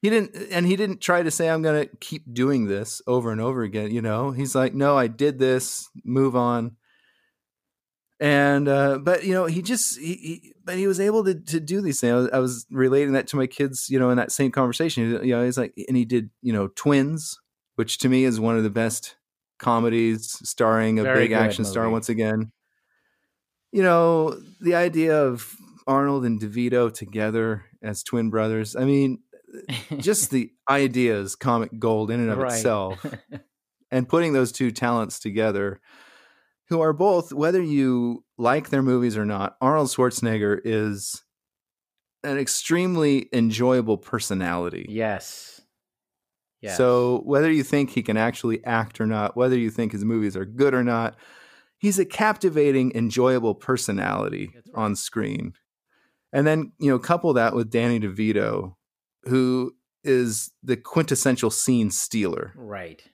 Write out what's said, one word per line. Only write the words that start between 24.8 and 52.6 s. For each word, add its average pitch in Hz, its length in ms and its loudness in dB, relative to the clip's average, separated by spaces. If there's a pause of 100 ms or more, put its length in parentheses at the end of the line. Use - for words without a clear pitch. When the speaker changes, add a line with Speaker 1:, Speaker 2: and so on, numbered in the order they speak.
Speaker 1:
of 123 320 -2 (320)
Arnold 139 380 2
and 113 160 0
DeVito 117 520 0
together 107 720 -2 (180)
as 107 220 -8
twin 113 260 -2
brothers, 110 460 -2
I 127 80 -2
mean, 139 360 2 (380)
Speaker 2:
<laughs> 127 400 -10
Speaker 1:
just 151 320 -2
the 127 220 -2 (180)
idea 127 480 2
is 98 200 -6
comic 117 420 -2
gold 110 320 0
in 120 80 -2
and 113 120 -2
of 107 60 -2
Speaker 2:
Right. 127 160 -4
Speaker 1:
itself. 107 580 -2
Speaker 2:
<laughs> 131 40 -16 (760)
Speaker 1:
And 127 160 -2
putting 170 260 2
those 127 180 2
two 127 180 -2
talents 117 500 -2
together, 101 600 -2 (880)
who 165 120 0
are 156 140 4
both, 175 400 2
whether 165 260 2
you 127 640 0 (140)
like 131 320 0
their 135 140 2
movies 123 340 2
or 107 80 -2
not, 101 340 -4
Arnold 143 280 2
Schwarzenegger 113 760 0
is 107 600 -4 (1000)
an 139 140 -4
extremely 160 960 0
enjoyable 113 640 2
personality. 90 920 -4
Speaker 2:
Yes. 107 680 -6 (1040)
Yes. 101 160 -6
Speaker 1:
So 123 480 2
whether 143 260 2
you 151 120 2
think 139 260 0
he 117 140 -4
can 107 120 -2
actually 113 480 -2
act 113 380 -2
or 110 60 0
not, 104 280 -2
whether 127 220 2
you 113 140 -2
think 110 220 -4
his 104 120 -6
movies 107 320 -2
are 95 80 -6
good 131 300 0
or 127 80 2
not, 117 320 -2 (640)
he's 202 180 2
a 190 80 2
captivating, 147 880 2